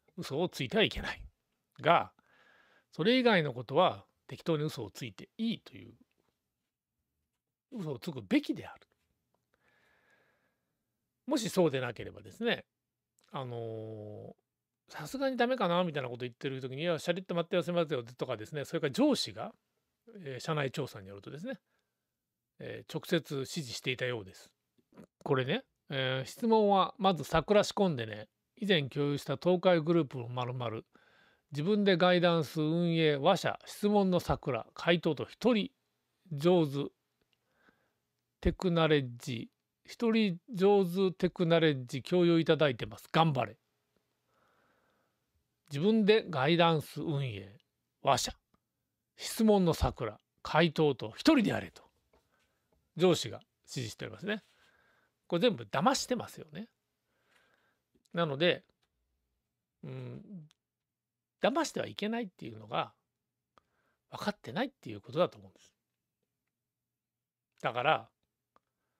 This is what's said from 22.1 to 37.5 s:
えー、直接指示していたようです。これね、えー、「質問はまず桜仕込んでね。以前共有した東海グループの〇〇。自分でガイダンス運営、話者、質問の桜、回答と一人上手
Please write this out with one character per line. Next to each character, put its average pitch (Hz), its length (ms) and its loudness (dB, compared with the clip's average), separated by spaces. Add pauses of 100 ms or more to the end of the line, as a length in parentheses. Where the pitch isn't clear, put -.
え 113 260 -14
ー、 - 80 -20
直 156 140 -8
接 165 280 -2
指 135 120 -6
示 127 260 -8
し - 80 -10
て 131 120 -4
い 117 40 -4
た 127 100 -4
よ 120 160 -6
う - 20 -12
で 98 100 -20
す。 - 160 -20 (720)
こ 143 140 0
れ 131 80 0
ね、 175 180 -4 (260)
え 131 360 -2
ー、 - 40 -16
「質 - 200 -4
問 220 200 6
は 190 300 4
ま 190 160 4
ず 151 80 -6
桜 190 400 4
仕 - 100 -2
込 190 180 2
ん 147 60 -2
で 113 100 -6
ね。 107 220 -12 (280)
以 202 100 -8
前 180 220 4
共 143 240 -2
有 143 60 -2
し - 60 -12
た 139 120 -4
東 180 240 2
海 180 200 4
グ 165 140 0
ル 165 80 4
ー 139 40 -2
プ 131 120 -10
の 120 100 -8
〇 123 240 -6
〇。 117 320 -6 (680)
自 143 100 -4
分 208 200 2
で 196 140 6
ガ 180 180 6
イ 175 60 4
ダ 170 160 4
ン 160 80 2
ス 156 160 -6
運 165 340 2
営、 156 220 4
話 160 220 2
者、 - 260 -2
質 - 240 -4
問 202 220 4
の 175 100 2
桜、 127 540 -4
回 170 260 0
答 160 140 0
と 123 100 -6
一 - 280 0
人 208 180 0 (600)
上 165 360 4
手 139 260 -6 (1500)